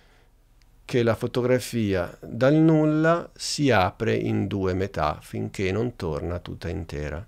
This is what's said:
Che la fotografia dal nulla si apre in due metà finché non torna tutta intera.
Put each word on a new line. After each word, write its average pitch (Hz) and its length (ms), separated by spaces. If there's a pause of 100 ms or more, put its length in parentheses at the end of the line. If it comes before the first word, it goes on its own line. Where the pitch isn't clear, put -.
(840)
Che 123 160
la 113 140
fotografia 120 1040
dal 131 360
nulla 156 760
si - 380
apre 107 440
in 107 320
due 95 260
metà 85 480
finché 107 500
non 117 240
torna 85 440
tutta - 280
intera. 78 600